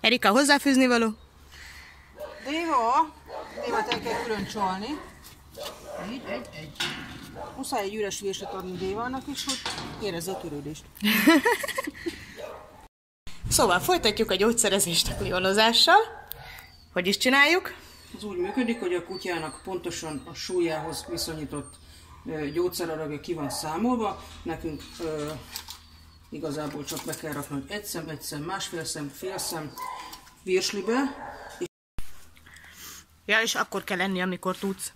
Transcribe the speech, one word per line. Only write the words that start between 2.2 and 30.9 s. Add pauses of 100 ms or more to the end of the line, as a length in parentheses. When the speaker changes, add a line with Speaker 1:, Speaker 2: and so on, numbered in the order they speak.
Speaker 2:
Déva! (520)
Dévát
el
kell
külön
csalni. (1200)
Így,
egy,
egy. (840)
Muszáj
egy
üres
véslet
adni
Dévának
is,
hogy (400)
érezze
a
törődést. (180)
Speaker 1:
<laughs> (2500)
Szóval
folytatjuk
a
gyógyszerezést
a
klionozással. (920)
Hogy
is
csináljuk? (440)
Speaker 2:
Ez
úgy
működik,
hogy
a
kutyának
pontosan
a
súlyához
viszonyított, (520)
ö,
gyógyszeraragja
ki
van
számolva. (200)
Nekünk, (180)
ö, (1000)
igazából
csak
be
kell
rakni,
hogy
egy
szem,
egy
szem,
másfél
szem,
fél
szem (680)
virslibe. (2250)